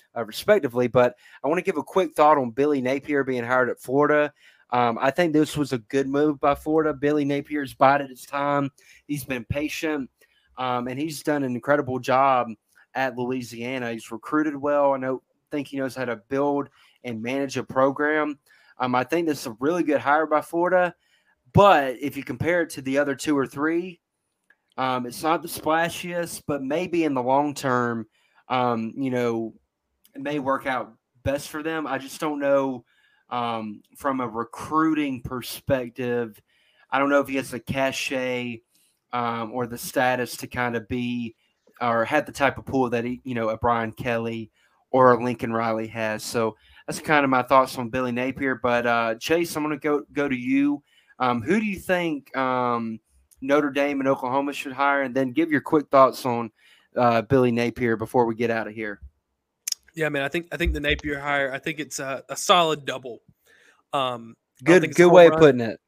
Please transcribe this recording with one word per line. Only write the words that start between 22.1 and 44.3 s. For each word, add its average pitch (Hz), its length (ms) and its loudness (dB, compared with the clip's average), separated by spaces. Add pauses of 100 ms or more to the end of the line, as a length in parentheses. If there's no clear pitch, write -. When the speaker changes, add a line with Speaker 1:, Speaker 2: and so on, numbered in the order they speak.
Speaker 1:
you 135 80 -8
compare 160 380 -2
it 151 80 -4
to 143 120 -12
the 135 140 -2
other 139 180 0
two 147 220 -2
or 135 100 0
three, 170 540 -4 (800)
um, 127 260 -2
it's 123 180 -12
not 160 200 0
the 165 60 -14
splashiest, 170 1000 -4
but 143 160 -4
maybe 165 420 -2
in 151 80 0
the 131 100 -2
long 139 300 0
term, 120 540 -2 (420)
um, 120 480 -2
you 135 140 -4
know, 117 420 -2 (640)
it 139 80 -14
may 147 160 -4
work 135 280 -2
out 117 280 -4 (300)
best 139 260 -4
for 151 120 -10
them. 160 240 -4
I 135 120 -4
just 135 220 -12
don't 151 200 -4
know, 139 440 0 (440)
um, 113 540 -6 (140)
from 135 240 -2
a 123 80 -4
recruiting 143 920 -2
perspective. 123 1200 -4 (500)
I 131 80 0
don't 139 120 2
know 143 100 6
if 131 80 -4
he 135 80 -4
has 131 140 -4
the 123 100 -8
cachet, 127 1000 -4 (500)
um, 117 400 -4
or 123 140 -4
the 117 120 -12
status 127 600 0
to - 80 -12
kinda 120 340 -2
be 120 540 -6 (460)
or 117 240 2
have 143 220 2
the - 60 -14
type 135 260 0
of 110 60 -16
pull 131 260 0
that 117 140 -2
he, 123 200 -8
you 127 100 -6
know, 113 160 -2
a 110 80 -6
Brian 117 340 0
Kelly 117 580 -6 (400)